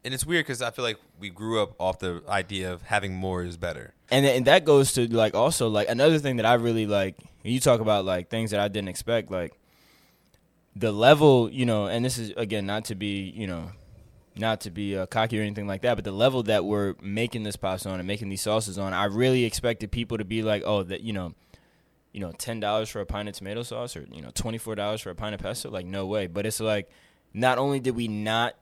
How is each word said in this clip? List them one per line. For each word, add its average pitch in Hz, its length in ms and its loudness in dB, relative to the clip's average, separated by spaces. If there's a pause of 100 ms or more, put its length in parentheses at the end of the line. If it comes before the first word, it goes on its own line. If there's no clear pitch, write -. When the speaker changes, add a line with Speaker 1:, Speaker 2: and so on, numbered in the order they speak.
Speaker 1:
And 127 100 -6
it's 127 100 -4
weird 160 220 0
'cause 123 160 -6
I 117 80 -2
feel 123 140 -6
like 110 140 -2 (200)
we 101 100 -12
grew 110 320 -2
up 98 200 -2
off 92 180 0
the 87 300 -4
idea 95 440 -4
of 85 100 -10
having 101 340 -2
more 92 260 -2
is 87 140 -8
better. 85 360 -8 (180)
Speaker 2:
And, 135 140 6
and 127 220 4
that 160 180 8
goes 139 280 6
to, 120 160 0
like, 113 260 2
also, 120 340 2
like, 104 200 2
another 147 320 4
thing 135 160 -2
that 110 100 2
I 120 80 8
really, 113 320 2
like, 98 300 0 (260)
you 120 160 -2
talk 123 220 6
about, 107 240 2
like, 90 260 -2
things 113 220 -2
that 101 80 0
I 104 80 0
didn't 98 200 -4
expect, 110 440 -2
like, 87 200 -4 (1200)
the 107 160 -2
level, 131 580 8
you 127 160 -2
know, 107 200 0
and 117 180 -2
this 120 140 -2
is, 107 180 -8
again, 104 300 -4
not 107 200 -4
to 113 80 -6
be, 98 400 -6
you 107 120 -8
know, 85 260 -8 (640)
not 110 260 -2
to 101 80 -10
be, 98 260 -6
uh, 92 100 -4
cocky 110 320 0
or 107 40 0
anything 104 240 -4
like 98 160 -6
that, 120 140 2
but 101 80 4
the 101 80 2
level 123 320 4
that 104 200 2
we're 101 380 0
making 110 400 -4
this 104 140 -6
pasta 95 320 -4
on 92 100 -6
and 90 80 -6
making 104 220 -4
these 95 140 -6
sauces 107 360 -2
on, 95 140 -4
I 92 140 2
really 123 380 2
expected 113 460 -2
people 117 280 -4
to 107 60 -6
be 110 180 -4
like, 107 220 0
"Oh, 101 200 0
that, 92 160 -8
you 113 120 -8
know, 90 220 -6 (760)
you 101 80 -12
know, 85 120 -8
ten 113 280 -8
dollars 107 280 -2
for 104 120 -8
a 101 60 -6
pint 104 220 -6
of 98 60 -10
tomato 104 300 -8
sauce 120 320 -8
or, 73 160 -12
you 76 100 -14
know, 60 100 -14
twenty-four 113 440 -6
dollars 104 240 -2
for 95 100 -10
a 85 60 -10
pint 107 180 -6
of 95 60 -10
pesto?" - 300 -6
Like, 92 160 -6
no 98 200 -4
way. 98 220 -2
But 101 180 -4
it's 107 140 -4
like, 107 280 -2 (460)
not 123 240 2
only 139 220 0
did 123 160 -2
we 117 100 -2
not 110 560 -2